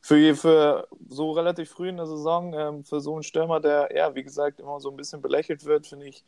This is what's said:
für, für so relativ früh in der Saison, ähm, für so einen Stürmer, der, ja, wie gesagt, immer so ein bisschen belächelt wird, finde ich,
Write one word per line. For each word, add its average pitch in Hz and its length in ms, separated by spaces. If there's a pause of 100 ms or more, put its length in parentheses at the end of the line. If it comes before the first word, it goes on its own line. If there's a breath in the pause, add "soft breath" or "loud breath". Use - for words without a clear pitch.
für, 151 340
für 151 520 (200)
so 151 240
relativ 170 380
früh 175 180
in 185 80
der 170 120
Saison, 160 460
ähm, 151 300
für 147 160
so 143 140
einen 156 100
Stürmer, 160 380
der, 147 340
ja, 151 200
wie 135 80
gesagt, 143 360
immer 143 220
so 139 80
ein 139 80
bisschen 143 240
belächelt 143 420
wird, 147 240
finde 143 200
ich, - 200